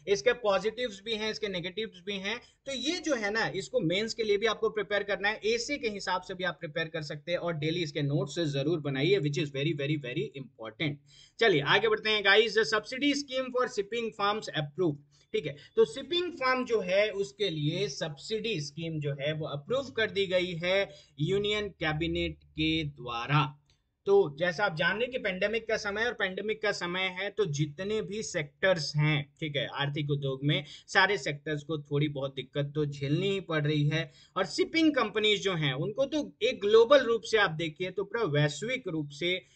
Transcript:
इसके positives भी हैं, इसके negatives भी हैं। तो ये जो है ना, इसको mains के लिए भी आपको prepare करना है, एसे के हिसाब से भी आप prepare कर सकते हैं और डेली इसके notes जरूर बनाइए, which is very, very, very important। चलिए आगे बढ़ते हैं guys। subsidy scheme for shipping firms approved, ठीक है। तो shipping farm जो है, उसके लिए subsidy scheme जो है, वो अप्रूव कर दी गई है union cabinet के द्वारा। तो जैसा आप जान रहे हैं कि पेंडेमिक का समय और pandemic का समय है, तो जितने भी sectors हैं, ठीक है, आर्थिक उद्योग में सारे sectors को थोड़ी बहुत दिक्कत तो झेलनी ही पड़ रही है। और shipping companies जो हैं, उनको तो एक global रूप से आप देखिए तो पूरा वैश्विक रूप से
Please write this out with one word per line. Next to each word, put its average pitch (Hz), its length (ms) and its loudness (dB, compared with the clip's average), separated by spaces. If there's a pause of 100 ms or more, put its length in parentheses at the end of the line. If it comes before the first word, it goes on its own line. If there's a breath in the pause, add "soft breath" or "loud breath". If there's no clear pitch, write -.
इसके 202 260 4
positives 208 720 0
भी 226 80 -4
हैं, 214 180 -2
इसके 214 160 -6
negatives 185 580 -6
भी 202 80 -4
हैं। 202 280 -6 (240 soft breath)
तो 277 60 -8
ये 294 280 -2
जो 311 160 0
है 208 160 0
ना, 220 160 0
इसको 240 320 -4
mains 196 340 0
के 226 100 -4
लिए 202 140 2
भी 208 80 0
आपको 220 240 0
prepare 202 340 -2
करना 196 260 -2
है, 214 160 -2
एसे 233 320 0
के 233 120 -4
हिसाब 196 320 -4
से 190 120 -10
भी 180 100 -6
आप 175 160 -2
prepare 160 280 -4
कर 160 140 -6
सकते 151 300 -8
हैं 175 80 0
और 170 140 -2
डेली 160 300 -2
इसके 151 180 -4
notes 143 380 0
जरूर 151 400 0
बनाइए, 147 400 2
which 147 180 0
is 165 100 0
very, 139 260 -2
very, 147 240 -2
very 143 280 -4 (120)
important। 123 560 -6 (460 soft breath)
चलिए 190 220 4
आगे 190 260 4
बढ़ते 214 220 0
हैं 208 160 0
guys। 202 320 6
subsidy 226 560 2
scheme 262 340 -4
for 247 200 0
shipping 226 380 -4 (160)
firms 214 280 0
approved, 151 480 -2 (360 soft breath)
ठीक 208 120 -2
है। 143 100 -6 (200 loud breath)
तो 220 100 6
shipping 339 460 -2
farm 262 340 0
जो 226 140 2
है, 196 300 2
उसके 196 400 -4
लिए 160 380 -2
subsidy 196 720 -4
scheme 160 380 -6
जो 143 140 -2
है, 143 200 -2
वो 156 140 -6
अप्रूव 220 420 -4
कर 220 220 0
दी 196 160 0
गई 180 260 0
है 185 360 2 (300 loud breath)
union 202 500 0
cabinet 165 760 -2
के 160 400 0
द्वारा। 127 760 -2 (460)
तो 196 340 6
जैसा 180 260 2
आप 180 100 0
जान 170 160 2
रहे 208 100 -2
हैं 254 100 -2
कि 262 60 -4
पेंडेमिक 208 500 -2
का 220 100 0
समय 214 280 -4
और 240 80 -2
pandemic 202 480 -4
का 208 100 2
समय 180 300 -4
है, 190 280 -4
तो 208 160 0
जितने 180 560 -2
भी 196 220 -6
sectors 170 720 0
हैं, 151 440 2
ठीक 143 160 -6
है, 120 180 -2
आर्थिक 143 360 -2
उद्योग 139 340 -2
में 156 220 0 (220 loud breath)
सारे 196 300 4
sectors 147 460 -4
को 160 140 -4
थोड़ी 143 300 0
बहुत 139 280 -6
दिक्कत 143 400 -4
तो 151 100 0
झेलनी 143 440 0
ही 196 100 0
पड़ 160 240 -2
रही 147 240 2
है। 160 240 -2 (260 soft breath)
और 190 80 2
shipping 320 500 2
companies 214 460 2
जो 190 120 0
हैं, 151 200 2
उनको 190 320 0
तो 269 360 -2
एक 226 200 0
global 226 380 8
रूप 233 220 0
से - 160 0
आप 202 140 4
देखिए 165 400 -6
तो 196 120 -6
पूरा 226 200 -2
वैश्विक 165 640 0
रूप 156 220 -4
से 175 320 -2 (140 soft breath)